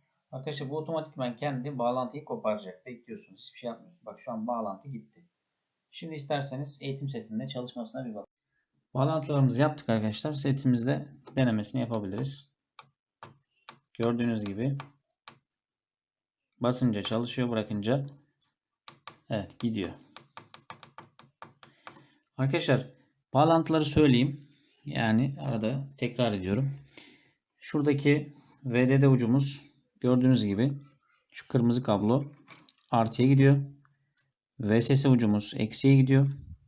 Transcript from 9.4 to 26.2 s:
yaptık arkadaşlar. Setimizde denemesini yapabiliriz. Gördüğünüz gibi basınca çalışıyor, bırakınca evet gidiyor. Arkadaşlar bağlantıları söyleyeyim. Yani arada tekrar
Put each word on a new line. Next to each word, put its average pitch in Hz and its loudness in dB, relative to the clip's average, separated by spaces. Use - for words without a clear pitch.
yaptık 147 -2
arkadaşlar. 110 -2
Setimizde 135 0
denemesini 120 0
yapabiliriz. 113 -6
Gördüğünüz 117 -2
gibi 113 -4
basınca 120 0
çalışıyor, 120 -4
bırakınca 110 -2
evet 101 -8
gidiyor. 104 -4
Arkadaşlar 139 0
bağlantıları 160 4
söyleyeyim. 139 2
Yani 127 0
arada 131 -4
tekrar 120 -2